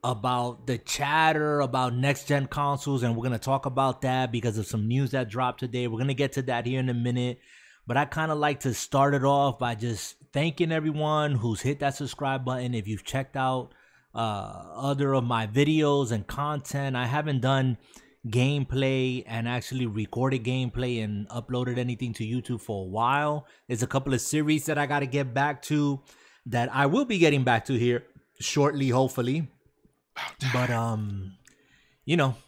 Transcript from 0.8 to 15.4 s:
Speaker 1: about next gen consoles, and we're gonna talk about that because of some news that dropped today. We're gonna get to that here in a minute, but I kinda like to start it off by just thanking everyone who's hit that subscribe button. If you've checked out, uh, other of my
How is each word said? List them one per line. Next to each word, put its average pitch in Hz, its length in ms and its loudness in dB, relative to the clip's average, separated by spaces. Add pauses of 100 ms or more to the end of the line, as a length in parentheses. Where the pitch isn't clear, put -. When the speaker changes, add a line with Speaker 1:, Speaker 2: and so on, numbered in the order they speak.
Speaker 1:
about 127 340 0
next 135 340 0
gen 139 180 2
consoles, 143 560 -2
and 117 140 2
we're 117 80 -4
gonna 123 140 -2
talk 135 280 -2
about 131 360 0
that 131 280 0
because 113 260 0
of 110 100 -2
some 107 200 -2
news 123 240 2
that 127 180 -2
dropped 123 320 -2
today. 123 280 -2
We're 113 100 -4
gonna 135 160 0
get 135 200 0
to 135 80 -2
that 120 240 -2
here 127 120 -2
in 131 100 0
a 123 60 0
minute, 123 460 -2 (460)
but 120 100 -2
I 143 80 4
kinda 156 320 -2
like 147 240 0
to 127 140 0
start 139 400 2
it 135 100 2
off 139 340 4
by 120 160 -2
just 110 400 -6 (180)
thanking 160 380 0
everyone 151 680 0
who's 113 260 0
hit 139 180 -2
that 139 160 0
subscribe 135 480 -4
button. 127 300 -4
If 107 120 -4
you've 107 180 -4
checked 131 320 -6
out, 127 340 -2 (440)
uh, 104 480 -4 (140)
other 139 380 0
of 127 100 2
my 117 240 0